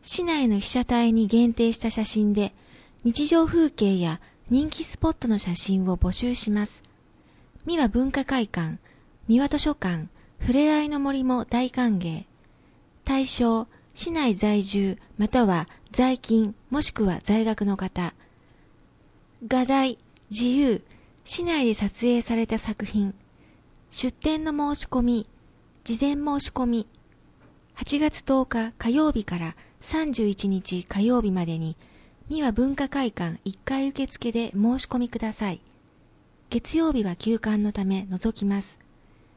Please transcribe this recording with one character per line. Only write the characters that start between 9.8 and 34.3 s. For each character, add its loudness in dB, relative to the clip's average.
ふ -2
れ 4
あ 2
い -4
の -4
森 -2
も 0
大 -2
歓 0
迎。 -6
対 0
象、 0
市 -8
内 2
在 2
住、 -2
ま 0
た 4
は 2
在 4
勤、 2
も 0
し -2
く 0
は 0
在 2
学 0
の 0
方。 -4
画 2
題、 2
自 0
由、 4
市 -4
内 0
で 4
撮 -4
影 2
さ -2
れ 0
た -2
作 -6
品。 -2
出 -4
展 -2
の -2
申 -8
し -8
込 0
み、 0
事 -4
前 2
申 -2
し -6
込 -2
み。 0
八 -4
月 0
十 2
日 -4
火 -2
曜 4
日 -2
か -6
ら -8
三 -2
十 0
一 -2
日 -2
火 -4
曜 4
日 0
ま -2
で -4
に、 -6
三 -2
輪 0
文 0
化 -4
会 -2
館 -8
一 -8
階 -2
受 -4
付 -6